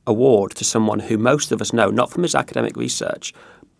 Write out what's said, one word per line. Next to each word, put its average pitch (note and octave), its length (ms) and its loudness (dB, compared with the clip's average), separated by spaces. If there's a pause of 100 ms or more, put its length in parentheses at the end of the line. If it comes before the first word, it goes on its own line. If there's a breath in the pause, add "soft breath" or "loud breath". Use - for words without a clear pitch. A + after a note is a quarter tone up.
award A2 500 4
to - 80 -8
someone G#2+ 360 0
who A2 180 -2
most B2+ 340 0
of A2 80 -2
us G#2 120 -4
know, G#2+ 180 4
not A#2 200 0
from F3 120 -4
his D#3 120 -2
academic A#2+ 420 -2
research, - 580 -6 (460 soft breath)